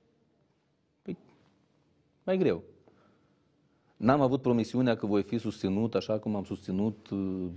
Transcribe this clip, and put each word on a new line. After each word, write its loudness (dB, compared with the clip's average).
Păi, -10
mai 0
greu. 2
N-am 4
avut 2
promisiunea 2
că -6
voi 2
fi -4
susținut -2
așa 0
cum -4
am -4
susținut, -4
uh, -4